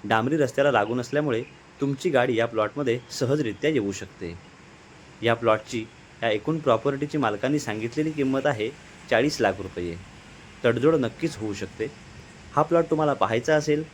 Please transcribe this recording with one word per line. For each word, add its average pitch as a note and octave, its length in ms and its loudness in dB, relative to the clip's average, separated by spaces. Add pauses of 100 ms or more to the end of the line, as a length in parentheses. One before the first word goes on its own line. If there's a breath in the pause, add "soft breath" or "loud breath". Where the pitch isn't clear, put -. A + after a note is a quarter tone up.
डांबरी A2+ 340 2
रस्त्याला C#3 340 2
लागून A2+ 280 2
असल्यामुळे B2+ 440 -2 (380)
तुमची C#3 280 -2
गाडी B2 260 2
या A2+ 100 2
प्लॉटमध्ये A#2+ 540 -2 (120)
सहजरित्या C3+ 580 0
येऊ A2+ 220 0
शकते. F2+ 460 -10 (840)
या A2+ 120 4
प्लॉटची, A2+ 520 0 (380)
या A#2 60 2
एकूण A2 280 0
प्रॉपर्टीची C#3+ 600 0
मालकांनी C3 420 0
सांगितलेली A#2 520 -4
किंमत C3+ 340 -2
आहे A#2 240 0 (400)
चाळीस C3 320 2
लाख G2 160 2
रुपये. F2+ 560 -8 (520)
तडजोड B2 300 4
नक्कीच C3+ 420 -2
होऊ G#2+ 160 -6
शकते. G#2 380 -8 (640)
हा C#3+ 60 4
प्लॉट E3 280 2
तुम्हाला D3+ 240 2
पाहायचा A#2+ 420 2
असेल D3+ 280 0 (100)